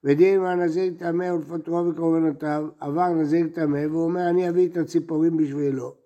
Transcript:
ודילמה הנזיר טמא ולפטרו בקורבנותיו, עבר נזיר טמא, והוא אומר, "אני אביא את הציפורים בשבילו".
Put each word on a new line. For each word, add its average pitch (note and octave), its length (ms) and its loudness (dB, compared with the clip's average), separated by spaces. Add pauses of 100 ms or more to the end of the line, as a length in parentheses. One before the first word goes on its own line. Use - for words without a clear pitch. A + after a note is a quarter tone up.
ודילמה F#3 480 4
הנזיר F3 460 0
טמא F3 340 -2
ולפטרו E3 520 -4
בקורבנותיו, D#3+ 800 0 (160)
עבר D#3+ 280 0
נזיר D#3+ 460 2
טמא, D3 360 0
והוא E3 140 -2
אומר, F3 240 0
"אני F3+ 200 2
אביא F3+ 200 2
את E3+ 80 -6
הציפורים D#3+ 600 0
בשבילו". C#3 580 -2 (120)